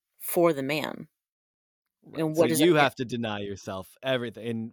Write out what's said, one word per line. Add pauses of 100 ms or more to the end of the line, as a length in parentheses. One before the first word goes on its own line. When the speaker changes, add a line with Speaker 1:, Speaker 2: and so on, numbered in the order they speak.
(200)
Speaker 1:
for
the
man. (960)
Speaker 2:
Right.
Speaker 1:
And
Speaker 2:
So
Speaker 1:
what
does
Speaker 2:
you
Speaker 1:
that
Speaker 2:
have
Speaker 1:
get?
Speaker 2:
to
deny
yourself
everything. (260)